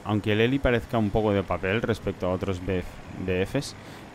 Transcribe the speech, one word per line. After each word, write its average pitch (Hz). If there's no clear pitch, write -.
aunque 104
el 107
heli 127
parezca 120
un 107
poco 107
de 98
papel 95
respecto 101
a 90
otros 92
B 92
F, -
B 92
Fs, -